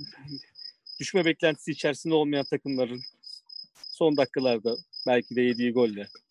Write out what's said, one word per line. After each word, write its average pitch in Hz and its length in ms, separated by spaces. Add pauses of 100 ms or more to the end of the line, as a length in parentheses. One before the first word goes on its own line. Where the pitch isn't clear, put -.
(1000)
düşme 175 260
beklentisi 160 460
içerisinde 151 420
olmayan 147 320
takımların 127 540 (960)
son 151 240
dakikalarda 123 580 (320)
belki 123 280
de 123 60
yediği 120 300
golle 110 360 (240)